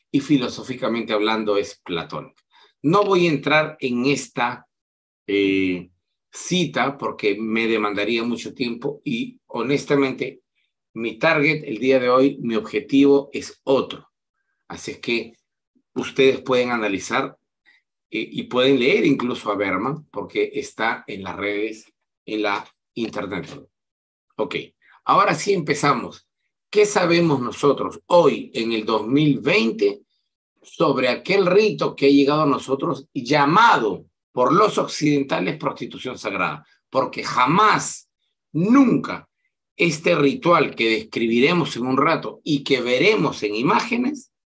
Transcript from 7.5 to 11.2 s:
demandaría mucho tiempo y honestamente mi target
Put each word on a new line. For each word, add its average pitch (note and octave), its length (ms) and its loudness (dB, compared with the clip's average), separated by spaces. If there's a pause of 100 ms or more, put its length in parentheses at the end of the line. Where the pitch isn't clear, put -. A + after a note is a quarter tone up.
demandaría G#2+ 560 -2
mucho A2+ 300 -6
tiempo A#2+ 520 -8
y B2 420 -6
honestamente C3+ 920 -2 (520)
mi A2+ 240 -8
target D#3 480 2